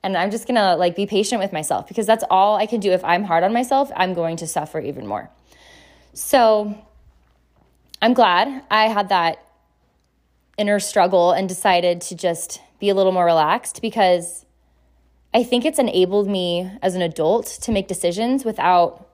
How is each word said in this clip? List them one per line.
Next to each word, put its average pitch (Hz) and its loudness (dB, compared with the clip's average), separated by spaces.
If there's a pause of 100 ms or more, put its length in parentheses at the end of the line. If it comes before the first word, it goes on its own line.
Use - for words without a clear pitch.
And 190 -4
I'm 185 -2
just 226 -8
gonna, 202 2
like, 175 0
be 196 -4
patient 208 -2
with 190 -4
myself 160 -4
because 214 -4
that's 220 2
all 202 4
I 214 0
can 220 -4
do. 190 0
If 185 0
I'm 175 0
hard 170 2
on 202 0
myself, 269 0
I'm 185 -2
going 165 -4
to 165 -10
suffer 156 -6
even 127 -8
more. 101 -8 (840)
So 214 2 (1300)
I'm 233 2
glad 240 4
I 214 4
had 208 -2
that 170 0 (1120)
inner 208 2
struggle 180 4
and 190 0
decided 175 0
to - -12
just 170 -6 (180)
be 202 -2
a 196 2
little 190 2
more 180 2
relaxed 165 0
because 185 0 (880)
I 240 4
think 240 -2
it's 311 0
enabled 196 0
me 185 -4 (100)
as 185 -2
an 185 -2
adult 165 -2 (160)
to 233 -4
make 196 -2
decisions 220 -2
without 185 0